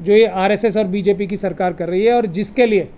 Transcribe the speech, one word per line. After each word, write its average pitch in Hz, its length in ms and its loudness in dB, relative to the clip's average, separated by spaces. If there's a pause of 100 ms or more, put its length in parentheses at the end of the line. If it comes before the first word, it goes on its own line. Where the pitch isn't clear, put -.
जो 185 120 0
ये 220 140 6
आरएसएस 196 500 0
और 214 100 0
बीजेपी 196 400 -2
की 202 80 -6
सरकार 180 380 -2
कर 170 160 -6
रही 185 160 0
है 240 80 4
और 240 140 2
जिसके 208 380 -2
लिए 202 220 0 (100)